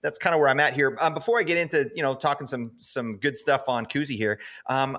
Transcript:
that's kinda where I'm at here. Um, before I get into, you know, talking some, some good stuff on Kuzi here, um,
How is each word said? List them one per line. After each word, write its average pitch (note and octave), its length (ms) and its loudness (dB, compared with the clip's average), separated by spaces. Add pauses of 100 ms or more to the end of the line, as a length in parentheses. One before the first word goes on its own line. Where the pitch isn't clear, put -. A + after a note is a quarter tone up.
that's D3+ 160 -4
kinda E3+ 180 2
where C#3+ 120 6
I'm C3+ 120 4
at C3+ 140 4
here. C3 260 2
Um, D#3 140 2
before A#3 260 2
I - 20 2
get E3+ 140 2
into, D#3 380 0
you D#3+ 80 -4
know, C3+ 120 2
talking C#3+ 320 -2
some, A#2+ 340 -6
some A#2 360 -6
good C#3 220 0
stuff C#3 320 2
on A#2 160 0
Kuzi C#3+ 300 -4
here, G#2 220 0 (280)
um, C3+ 320 0